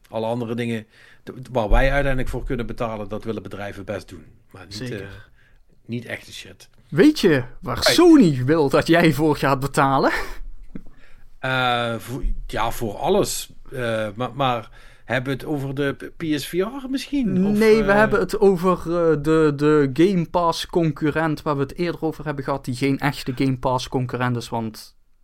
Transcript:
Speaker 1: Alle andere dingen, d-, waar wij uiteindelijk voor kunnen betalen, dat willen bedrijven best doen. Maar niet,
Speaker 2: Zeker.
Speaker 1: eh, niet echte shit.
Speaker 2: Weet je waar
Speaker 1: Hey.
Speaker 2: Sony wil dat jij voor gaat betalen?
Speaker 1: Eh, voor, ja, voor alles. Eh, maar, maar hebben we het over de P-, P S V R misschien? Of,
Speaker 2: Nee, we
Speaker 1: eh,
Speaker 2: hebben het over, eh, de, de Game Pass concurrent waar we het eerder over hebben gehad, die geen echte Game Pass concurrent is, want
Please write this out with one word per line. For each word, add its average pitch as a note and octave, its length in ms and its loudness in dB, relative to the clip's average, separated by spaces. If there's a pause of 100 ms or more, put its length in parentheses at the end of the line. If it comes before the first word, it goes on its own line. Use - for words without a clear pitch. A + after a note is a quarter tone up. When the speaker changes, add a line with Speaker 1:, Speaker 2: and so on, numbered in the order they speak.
Speaker 1:
Alle A2 160 -6
andere A#2 300 -4
dingen, A#2 300 -4 (380)
d-, - 80 -12 (200)
waar D3 180 0
wij C3+ 220 4
uiteindelijk C3+ 380 0
voor B2 140 -6
kunnen A#2 220 -6
betalen, A2 440 -8
dat G#2 140 -10
willen G#2+ 200 -8
bedrijven G2 420 -14
best G2 240 -10
doen. D#2 160 -20 (260)
Maar F#2 140 -20
niet, G2 100 -18
Speaker 2:
Zeker. A2+ 260 -10
Speaker 1:
eh, G2 60 -14 (800)
niet A#2 200 -10
echte - 280 -14
shit. - 360 -20 (200)
Speaker 2:
Weet C4 300 4
je D3 240 4 (180)
waar B2 180 -6
Speaker 1:
Hey. - 140 4
Speaker 2:
Sony B3+ 520 8
wil D3 240 4
dat D#3 180 2
jij E3 260 6
voor D3 240 2
gaat C#3 220 0
betalen? C#3 520 2 (1300)
Speaker 1:
Eh, B2 560 0
voor, A#2+ 280 -8 (240)
ja, A2+ 240 -2
voor A2 260 -6
alles. - 560 0 (180)
Eh, A2+ 440 -4
maar, A#2+ 180 -6
maar B2 360 -2 (360)
hebben B2+ 280 -2
we B2+ 60 -6
het - 100 -12
over C#3 260 -4
de C#3 180 -2
P-, - 240 -14
P - 60 -10 (160)
S - 80 -8
V - 60 -10
R B3 360 -4
misschien? A#3+ 560 0
Of, G#3 120 2
Speaker 2:
Nee, A3 260 6
we F#3+ 80 2
Speaker 1:
eh, G3+ 60 6
Speaker 2:
hebben G#3+ 220 4
het F#3 200 -2
over, F#3 380 4
eh, E3 440 2
de, D#3 340 4
de D3 380 4
Game F3 360 4
Pass E3+ 380 -2
concurrent D#3 760 -2
waar D3+ 140 -2
we C#3 60 -2
het C#3 140 -4
eerder E3+ 280 -4
over D3+ 220 -6
hebben C#3 180 -6
gehad, C#3 220 -6
die B2+ 100 -4
geen C#3 240 0
echte C#3 360 -4
Game C3+ 220 0
Pass B2+ 300 -2
concurrent B2 480 -2
is, A#2 140 -8
want A2+ 460 -8 (280)